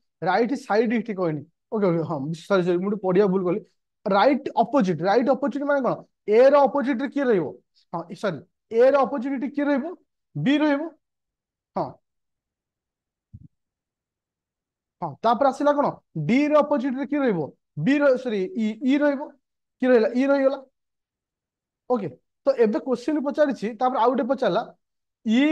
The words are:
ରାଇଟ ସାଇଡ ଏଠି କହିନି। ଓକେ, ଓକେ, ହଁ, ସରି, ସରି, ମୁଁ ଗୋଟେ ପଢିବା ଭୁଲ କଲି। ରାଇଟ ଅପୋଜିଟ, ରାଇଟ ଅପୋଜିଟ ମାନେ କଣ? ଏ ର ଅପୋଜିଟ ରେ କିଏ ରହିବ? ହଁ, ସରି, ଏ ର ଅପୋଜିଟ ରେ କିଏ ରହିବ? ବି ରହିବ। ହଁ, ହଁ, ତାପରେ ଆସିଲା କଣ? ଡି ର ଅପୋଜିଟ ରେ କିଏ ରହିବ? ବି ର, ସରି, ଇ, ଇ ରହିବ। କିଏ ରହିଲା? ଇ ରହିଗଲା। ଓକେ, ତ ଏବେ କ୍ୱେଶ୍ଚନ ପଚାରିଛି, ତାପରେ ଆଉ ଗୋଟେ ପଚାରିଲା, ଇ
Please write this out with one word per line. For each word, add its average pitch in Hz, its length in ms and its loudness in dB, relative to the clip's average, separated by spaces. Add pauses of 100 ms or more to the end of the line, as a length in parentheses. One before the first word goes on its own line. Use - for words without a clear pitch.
(220)
ରାଇଟ 208 340 0
ସାଇଡ 214 380 0
ଏଠି 220 200 -4
କହିନି। 165 280 -4 (240)
ଓକେ, 208 200 -2
ଓକେ, 165 160 0
ହଁ, 160 160 -6 (180)
ସରି, 190 260 0
ସରି, 175 160 0
ମୁଁ 185 60 -4
ଗୋଟେ 208 160 -4
ପଢିବା 190 260 2
ଭୁଲ 190 180 0
କଲି। 180 160 -2 (460)
ରାଇଟ 226 480 2
ଅପୋଜିଟ, 202 480 0
ରାଇଟ 214 280 2
ଅପୋଜିଟ 269 340 -4
ମାନେ 285 180 0
କଣ? 190 120 -2 (320)
ଏ 214 180 4
ର 285 180 6
ଅପୋଜିଟ 269 380 0
ରେ 285 80 -4
କିଏ 277 160 -4
ରହିବ? 185 260 0 (420)
ହଁ, 170 100 -8 (100)
ସରି, 180 280 -6 (300)
ଏ 226 160 4
ର 269 120 4
ଅପୋଜିଟ 269 420 -4
ରେ 269 100 -6
କିଏ 285 140 -4
ରହିବ? 285 280 -2 (440)
ବି 220 200 0
ରହିବ। 294 320 0 (880)
ହଁ, 160 100 -4 (3250)
ହଁ, 170 60 -8 (100)
ତାପରେ 240 300 2
ଆସିଲା 285 240 2
କଣ? 277 180 0 (320)
ଡି 214 220 2
ର 294 140 4
ଅପୋଜିଟ 285 400 0
ରେ 277 80 -6
କିଏ 294 140 -4
ରହିବ? 185 260 -2 (320)
ବି 240 180 2
ର, 285 200 4
ସରି, 240 240 -4 (180)
ଇ, 214 120 -2 (140)
ଇ 269 140 2
ରହିବ। 294 300 0 (540)
କିଏ 254 80 2
ରହିଲା? 226 220 4
ଇ 254 140 0
ରହିଗଲା। 277 320 2 (1300)
ଓକେ, 202 180 -2 (380)
ତ 269 80 4
ଏବେ 233 240 2
କ୍ୱେଶ୍ଚନ 285 440 -4
ପଚାରିଛି, 277 500 -2
ତାପରେ 254 280 -2
ଆଉ 240 100 4
ଗୋଟେ 262 140 -2
ପଚାରିଲା, 233 380 0 (640)
ଇ 226 140 2 (120)